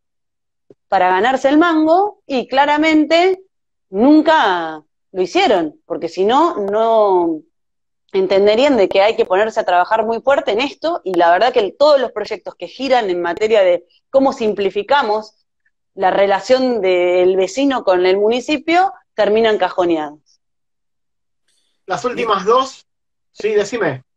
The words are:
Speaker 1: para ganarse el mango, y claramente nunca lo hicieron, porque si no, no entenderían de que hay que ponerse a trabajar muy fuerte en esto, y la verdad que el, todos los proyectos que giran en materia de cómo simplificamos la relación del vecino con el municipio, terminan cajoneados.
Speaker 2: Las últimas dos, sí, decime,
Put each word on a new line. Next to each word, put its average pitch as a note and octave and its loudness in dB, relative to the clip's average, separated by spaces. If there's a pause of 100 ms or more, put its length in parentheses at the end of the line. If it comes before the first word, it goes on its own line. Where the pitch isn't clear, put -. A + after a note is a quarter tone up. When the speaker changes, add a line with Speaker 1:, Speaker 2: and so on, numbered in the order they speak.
(880)
Speaker 1:
para F#3 2
ganarse B3 0
el C#4+ 4
mango, E4 2
y B3+ -4
claramente D#4 2 (480)
nunca G#3+ 2 (300)
lo F#3 -4
hicieron, F#3+ 0
porque D#3+ -8
si F#3 -2
no, D4 0
no G3+ 0 (720)
entenderían G3+ 0
de F#3+ 2
que G3 0
hay G#3+ 2
que A3+ -2
ponerse G#3+ -2
a G3+ -6
trabajar F3+ 0
muy A3+ -4
fuerte C#4 0
en A3+ -2
esto, D#4 -6
y F#3+ -6
la E3+ 2
verdad G#3 2
que B3 2
el, F#3+ -6
todos C#4+ 4
los A#3+ -4
proyectos G3+ -10
que F3 -14
giran B3 -2
en F3 -4
materia G3+ 0
de F3 0 (240)
cómo C4+ 2
simplificamos G#3+ -4 (480)
la F#3+ 0
relación G3+ 0
del F3+ 2
vecino B3 -2
con F3+ 2
el F#3 2
municipio, D#4+ 0 (220)
terminan G#3+ 0
cajoneados. E3+ -4 (1700)
Speaker 2:
Las F3+ -6
últimas A3 -2
dos, B3+ -2 (460)
sí, G#3 -6
decime, G3+ -4 (120)